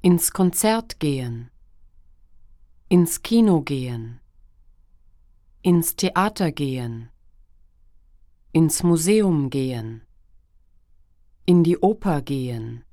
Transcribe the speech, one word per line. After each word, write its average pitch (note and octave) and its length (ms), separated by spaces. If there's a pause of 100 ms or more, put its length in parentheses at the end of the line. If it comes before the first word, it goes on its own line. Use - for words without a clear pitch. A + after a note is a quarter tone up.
Ins F3 320
Konzert A3 640
gehen. B2 520 (1400)
Ins F3 340
Kino G#3+ 400
gehen. A#2+ 580 (1400)
Ins F3 320
Theater F#3+ 560
gehen. A#2+ 580 (1400)
Ins D#3+ 300
Museum E3+ 680
gehen. B2 540 (1400)
In F3 180
die E3+ 140
Oper F#3+ 420
gehen. A#2+ 720